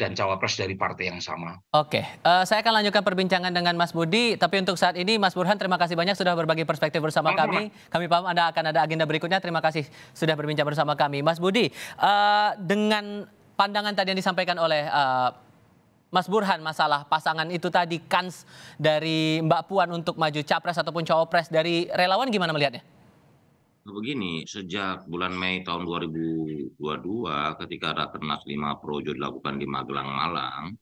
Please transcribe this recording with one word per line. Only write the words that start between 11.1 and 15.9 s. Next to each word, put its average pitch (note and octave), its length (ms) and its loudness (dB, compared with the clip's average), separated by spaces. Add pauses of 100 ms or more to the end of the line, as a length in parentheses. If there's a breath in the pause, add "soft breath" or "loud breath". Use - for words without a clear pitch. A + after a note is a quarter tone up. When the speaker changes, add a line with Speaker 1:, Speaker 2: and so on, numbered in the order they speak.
Speaker 2:
Mas D#3+ 160 2
Budi, F#3+ 320 2
eh, G#3 880 2
dengan G#3 680 -2 (260)
pandangan G#3 400 0
tadi F#3+ 220 2
yang F#3+ 80 0
disampaikan F3 340 0
oleh, D#3 300 2
eh, B2+ 420 2 (800)